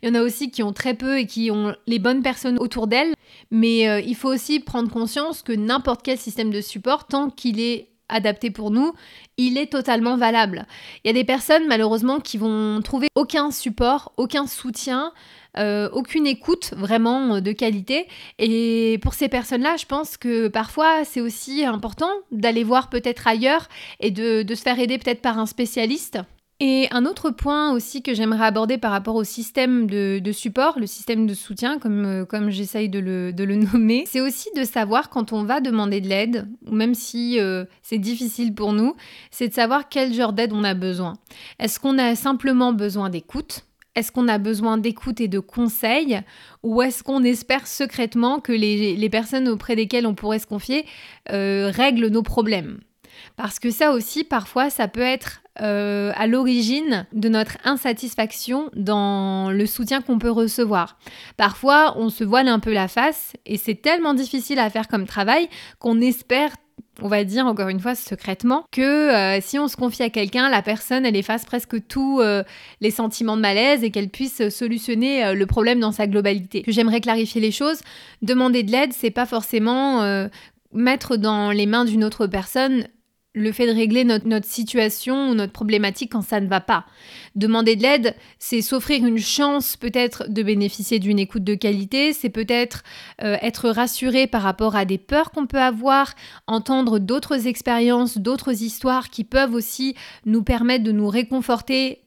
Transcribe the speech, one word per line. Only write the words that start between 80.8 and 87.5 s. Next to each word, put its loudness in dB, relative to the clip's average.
dans 2
les 2
mains 2
d'une 4
autre -2
personne 0
le 0
fait 2
de 4
régler 4
notre, 2
notre 0
situation -2
ou 2
notre 0
problématique -2
quand 0
ça -2
ne -2
va 2
pas. 0
Demander 4